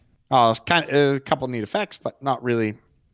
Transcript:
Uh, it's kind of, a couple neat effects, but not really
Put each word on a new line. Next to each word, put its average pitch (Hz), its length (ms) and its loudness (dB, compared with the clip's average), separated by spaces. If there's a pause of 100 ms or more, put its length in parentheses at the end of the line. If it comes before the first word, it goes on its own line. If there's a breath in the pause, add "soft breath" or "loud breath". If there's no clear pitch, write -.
(320)
Uh, 120 200 6
it's 113 80 -4
kind 165 300 -2
of, 139 260 2
a 135 60 -4
couple 135 260 -4
neat 120 160 -6
effects, 196 340 -6
but - 240 -10
not 135 220 -4
really 117 300 0 (400)